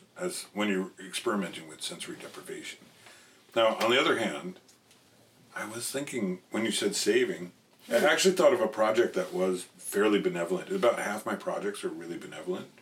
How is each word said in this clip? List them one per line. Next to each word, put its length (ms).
as 340
when 160
you're 220
experimenting 640
with 140
sensory 400
deprivation. 560
Now, 220
on 120
the 100
other 200
hand, 400
I 100
was 240
thinking, 500
when 120
you 80
said 240
saving, 560
I 40
actually 400
thought 180
of 80
a 60
project 480
that 180
was 320
fairly 420
benevolent. 480
About 300
half 260
my 80
projects 500
are 60
really 280
benevolent. 500